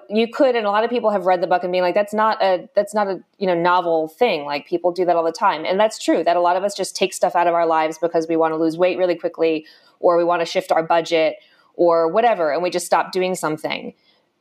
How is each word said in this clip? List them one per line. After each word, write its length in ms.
you 180
could, 300
and 100
a 20
lot 140
of 60
people 200
have 160
read 140
the 80
book 160
and 80
being 120
like, 120
"That's 180
not 300
a, 320
that's 180
not 140
a, 160
you 100
know, 80
novel 540
thing. 340
Like, 240
people 240
do 140
that 100
all 80
the 80
time." 320
And 160
that's 240
true, 220
that 100
a 60
lot 160
of 80
us 100
just 220
take 160
stuff 200
out 140
of 60
our 120
lives 320
because 300
we 80
wanna 220
lose 200
weight 200
really 180
quickly, 500
or 160
we 80
wanna 200
shift 280
our 100
budget 540
or 340
whatever, 420
and 100
we 80
just 160
stop 280
doing 220
something. 580